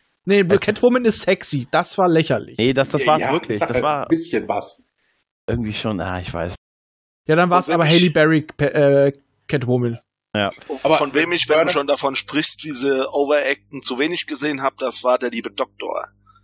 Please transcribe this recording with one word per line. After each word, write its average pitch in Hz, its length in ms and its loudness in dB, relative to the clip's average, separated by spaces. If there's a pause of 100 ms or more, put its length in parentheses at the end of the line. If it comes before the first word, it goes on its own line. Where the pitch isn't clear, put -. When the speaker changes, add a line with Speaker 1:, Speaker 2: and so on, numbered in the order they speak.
(240)
Speaker 1:
Nee, 196 200 4
Catwoman 220 600 2
ist 220 180 2
sexy. 151 480 -2
Das - 280 -2
war 185 100 4
lächerlich. 156 500 0
Speaker 2:
Nee, 123 160 2
das, 131 160 0
das 139 160 -2
war's 156 160 4
Speaker 3:
Ja, 135 100 -2
Speaker 2:
wirklich. 123 240 -2
Speaker 3:
ich - 40 -4
sag - 80 -2
Speaker 2:
Das 120 80 -2
Speaker 3:
halt 127 80 0
Speaker 2:
war 147 180 -2
Speaker 3:
ein - 60 -10
bisschen - 400 -2
was. - 360 -6 (640)
Speaker 2:
irgendwie 113 240 -2
schon, 104 280 -4
ah, 90 200 -6
ich 87 120 -10
weiß. 85 220 -6 (760)
Speaker 1:
Ja, 156 80 2
dann 175 140 2
war's 175 180 2
Speaker 4:
Und 165 60 0
wenn 170 80 2
Speaker 1:
aber 156 80 2
Speaker 4:
ich 170 100 6
Speaker 1:
Halle 180 100 4
Berry, 156 300 4 (160)
Pe-, 143 180 0
äh, 139 380 4 (360)
Catwoman. 123 500 -2 (380)
Speaker 2:
Ja. 101 140 0 (180)
Speaker 4:
Und 135 160 -8
Speaker 3:
Aber 151 100 4
Speaker 4:
von 143 200 2
wem 165 180 2
ich, 165 160 -2
wenn 151 60 4
Speaker 3:
Burnham 165 140 4
Speaker 4:
du 180 40 0
schon 143 140 -2
davon 139 280 -2
sprichst, - 500 -2
wie 156 60 -10
sie 131 400 0
Overacten 143 720 0
zu 127 160 -4
wenig 160 280 -2
gesehen 143 360 -6
hab, 139 160 -2
das 123 240 -4
war 127 160 2
der 123 120 -4
liebe 113 200 -8
Doktor. - 580 -8 (360)